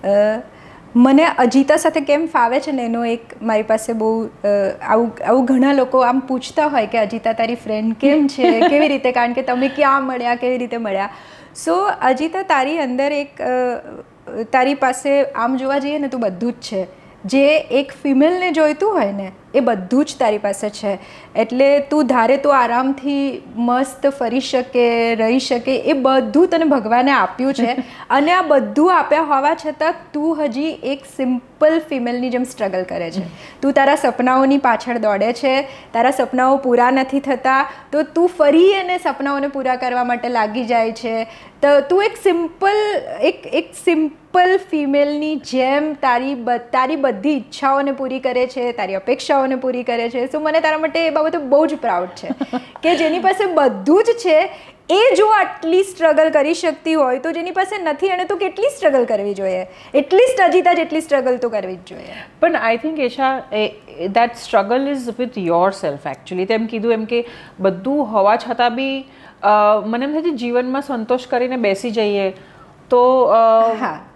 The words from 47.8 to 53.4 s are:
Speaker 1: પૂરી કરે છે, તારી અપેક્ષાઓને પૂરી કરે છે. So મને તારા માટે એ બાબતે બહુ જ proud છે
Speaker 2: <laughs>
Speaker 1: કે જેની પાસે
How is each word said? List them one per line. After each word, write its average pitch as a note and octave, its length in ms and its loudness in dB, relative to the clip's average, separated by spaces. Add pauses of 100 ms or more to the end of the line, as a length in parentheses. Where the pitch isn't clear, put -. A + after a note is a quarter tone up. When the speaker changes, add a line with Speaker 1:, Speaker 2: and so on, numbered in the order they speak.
Speaker 1:
પૂરી C4 280 -6
કરે B3+ 280 -2
છે, A#3+ 240 -6
તારી G3 240 -6
અપેક્ષાઓને C4 600 0
પૂરી B3+ 280 -4
કરે A#3 260 -2
છે. B3 160 -4
So D4+ 140 -6
મને D#4 200 0
તારા D#4 180 0
માટે D#4+ 300 -2
એ - 20 2
બાબતે D#4 280 0
બહુ C#4+ 280 2
જ D4+ 100 -4
proud F#3 320 -2
છે F3+ 200 -16
Speaker 2:
<laughs> B3 300 -6 (260)
Speaker 1:
કે E4 120 4
જેની E4 240 0
પાસે F#4+ 260 2